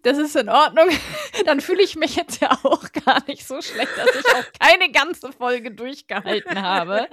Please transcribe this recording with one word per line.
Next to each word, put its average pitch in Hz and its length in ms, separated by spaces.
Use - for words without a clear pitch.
das 262 160
ist 302 180
in 226 140
Ordnung. 302 380
<laughs> 494 580
Dann 285 160
fühle 370 200
ich 339 140
mich 320 200
jetzt - 260
ja 269 80
auch - 280
gar - 340
nicht - 200
so 285 160
schlecht, - 340
dass - 180
ich 277 200
auch 247 100
keine 339 320
ganze 285 400
Folge 247 380
durchgehalten 208 920
habe. 190 500